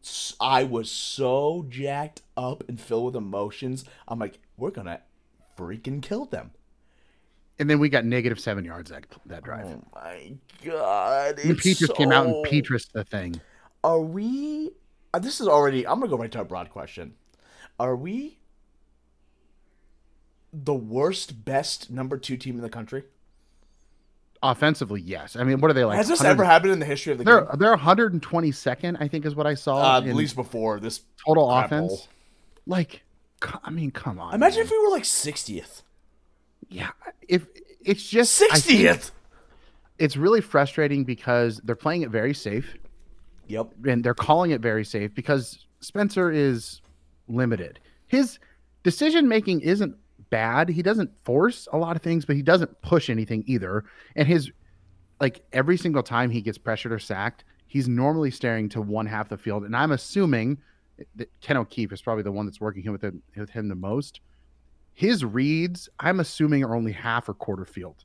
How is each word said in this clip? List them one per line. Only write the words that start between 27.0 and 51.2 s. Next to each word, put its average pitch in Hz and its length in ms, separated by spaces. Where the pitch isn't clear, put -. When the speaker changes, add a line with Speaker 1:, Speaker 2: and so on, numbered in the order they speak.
Speaker 1:
of 139 60
the 214 80
Speaker 2:
They're, 220 160
Speaker 1:
game? - 180
Speaker 2:
they're 214 140
a 202 40
hundred 190 360
and 165 80
twenty-second, 165 800
I 147 80
think 151 160
is 147 100
what 147 100
I 147 100
saw 135 400
Speaker 1:
Uh, - 20
at 127 100
Speaker 2:
in 123 80
Speaker 1:
least 143 220
before 110 420
this 110 220
Speaker 2:
total 156 220
Speaker 1:
crap 123 160
Speaker 2:
offense. 156 260
Speaker 1:
hole. - 160
Speaker 2:
Like, 180 380
c-, - 80
I - 80
mean, 156 220
come 104 260
on, 87 160
Speaker 1:
Imagine 349 260
Speaker 2:
man. 453 60
Speaker 1:
if - 60
we 440 100
were, 415 100
like, 330 120
sixtieth. - 800
Speaker 2:
Yeah, 95 200
if, 180 200
it's 202 260
just, 233 360
I - 20
think 440 160
Speaker 1:
Sixtieth? 196 500
Speaker 2:
it's 151 180
really 185 240
frustrating 143 640
because 120 600
they're 113 120
playing 165 280
it 113 80
very 113 220
safe. 110 440
Speaker 1:
Yep. 110 240
Speaker 2:
And 120 160
they're 120 100
calling 165 380
it 123 100
very 110 240
safe 104 300
because 135 500
Spencer 202 500
is 139 520
limited. 117 520
His 262 320
decision-making 220 760
isn't 175 340
bad. 117 400
He 170 140
doesn't 196 260